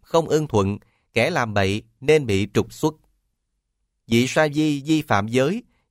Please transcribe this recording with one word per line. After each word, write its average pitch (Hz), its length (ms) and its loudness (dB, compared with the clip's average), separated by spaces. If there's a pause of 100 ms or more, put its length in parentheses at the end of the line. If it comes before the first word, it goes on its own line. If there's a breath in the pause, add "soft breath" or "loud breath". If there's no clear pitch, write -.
không - 280 -2
ưng 151 200 0
thuận, 101 300 0 (340)
kẻ 117 180 0
làm 123 240 -2
bậy 101 280 0 (180)
nên 147 260 2
bị 101 280 0
trục 117 180 0
xuất. 156 220 -4 (1120)
Vị 117 220 2
sa 156 200 0
di 147 340 -2
vi 151 200 0
phạm 107 260 -2
giới, 135 340 -2 (280)